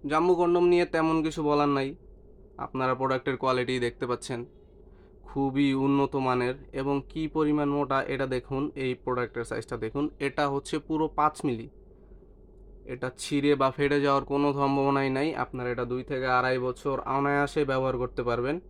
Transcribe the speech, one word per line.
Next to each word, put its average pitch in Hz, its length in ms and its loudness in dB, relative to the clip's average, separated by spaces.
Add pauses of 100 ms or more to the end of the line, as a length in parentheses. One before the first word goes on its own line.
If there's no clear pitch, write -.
জাম্বো 165 300 4
কন্ডম 175 320 4
নিয়ে 175 140 6 (100)
তেমন 160 300 2
কিছু 160 240 -4
বলার 147 280 4
নাই, 135 120 -2 (760)
আপনারা 131 340 -2
প্রোডাক্টের 131 420 0
কোয়ালিটি 127 320 0 (120)
দেখতে 120 240 -4
পাচ্ছেন, 120 300 -4 (920)
খুবই 139 380 2 (180)
উন্নত 139 280 2 (140)
মানের 127 280 0 (260)
এবং 143 140 0 (160)
কি 160 120 -6 (120)
পরিমাণ 151 400 2
মোটা 135 240 0 (140)
এটা 135 120 -2 (100)
দেখুন, 135 280 -4 (220)
এই 127 60 0 (120)
প্রোডাক্টের 120 460 -4
সাইজটা 113 340 -6
দেখুন, 135 200 -4 (240)
এটা 147 160 -2 (100)
হচ্ছে 139 220 -4 (120)
পুরো 156 180 0 (140)
পাঁচ 151 180 2 (100)
মিলি। 113 220 -4 (1200)
এটা 127 160 -6 (120)
ছিঁড়ে 143 300 2 (100)
বা 135 60 6 (100)
ফেটে 143 280 2
যাওয়ার 139 260 4
কোনো 143 160 4 (120)
সম্ভাবনাই 139 580 2
নাই। 147 100 0 (160)
আপনারা 123 300 -6
এটা 120 180 -2
দুই 127 180 -4
থেকে 131 180 -4 (100)
আড়াই 127 200 2 (100)
বছর 131 280 -4 (220)
অনায়াসে 143 440 2 (100)
ব্যবহার 131 300 0
করতে 123 280 -4
পারবেন। 123 260 0 (140)